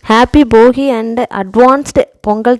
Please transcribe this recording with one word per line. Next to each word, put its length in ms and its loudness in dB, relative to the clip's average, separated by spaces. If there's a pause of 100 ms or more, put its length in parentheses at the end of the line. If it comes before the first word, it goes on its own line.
Happy 320 2 (120)
போகி 300 4 (140)
and 200 -6 (220)
advanced 580 0 (280)
பொங்கல் 340 -2